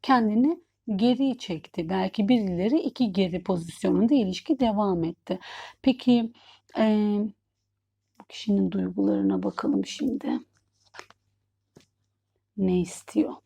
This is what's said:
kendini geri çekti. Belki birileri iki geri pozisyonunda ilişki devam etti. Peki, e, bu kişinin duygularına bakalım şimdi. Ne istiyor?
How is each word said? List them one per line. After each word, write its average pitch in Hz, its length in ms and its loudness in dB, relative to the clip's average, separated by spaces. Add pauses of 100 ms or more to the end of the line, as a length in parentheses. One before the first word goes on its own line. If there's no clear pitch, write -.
kendini 247 560 2 (380)
geri 247 420 2
çekti. 160 500 -8
Belki 190 400 -2
birileri 214 520 2
iki 247 320 -2
geri 180 300 0
pozisyonunda 185 720 0
ilişki 226 460 0
devam 202 440 0
etti. 180 340 -6 (440)
Peki, 240 500 2 (460)
e, 220 60 4 (1400)
bu - 80 -20
kişinin 196 420 0
duygularına 98 720 0
bakalım - 440 -2
şimdi. 262 520 -4 (2250)
Ne 185 240 2
istiyor? 311 540 -4 (120)